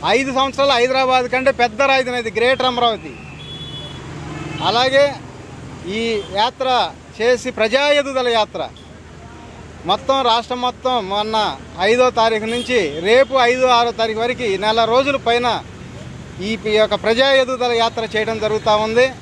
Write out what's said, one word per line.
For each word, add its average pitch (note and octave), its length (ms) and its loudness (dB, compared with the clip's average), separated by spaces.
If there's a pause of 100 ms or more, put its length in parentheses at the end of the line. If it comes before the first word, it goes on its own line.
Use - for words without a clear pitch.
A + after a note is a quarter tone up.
ఐదు B3+ 320 2
సంవత్సరాలు C4+ 340 2
హైదరాబాద్ B3+ 640 2
కంటే C4 180 2
పెద్ద A#3+ 300 0
రాజధాని C4 360 2
అది A3+ 140 -4
గ్రేటర్ B3 340 0
అమరావతి. A#3 480 0 (1500)
అలాగే C4 380 4 (840)
ఈ G#3 140 -4 (340)
యాత్ర A#3+ 320 0 (540)
చేసి B3 300 2
ప్రజా A3+ 360 2
ఎదుగుదల C#4 400 0
యాత్ర G#3 420 0 (1160)
మొత్తం G#3+ 360 0
రాష్ట్రం A#3+ 460 0
మొత్తం B3 420 -2
మొన్న G#3 480 -2 (220)
ఐదో A#3+ 300 4
తారీఖు A3+ 360 2
నుంచి A#3 340 0 (200)
రేపు A#3 340 4 (180)
ఐదు, B3+ 140 2
ఆరో A#3+ 260 4
తారీఖు A3 280 -2
వరకు B3 240 -2
ఈ G3 140 0
నెల A3 260 2 (100)
రోజుల C4+ 240 2 (100)
పైన A#3 360 0 (760)
ఈ G#3 140 -4
ప-, G3+ 120 -6
ఈ G#3+ 160 2
యొక్క G#3 200 0
ప్రజా A#3 300 4
ఎదుగుదల B3 380 2
యాత్ర A#3 440 0
చేయడం G#3+ 240 -2
జరుగుతూ G#3+ 360 2 (100)
ఉంది. A#3 240 4 (120)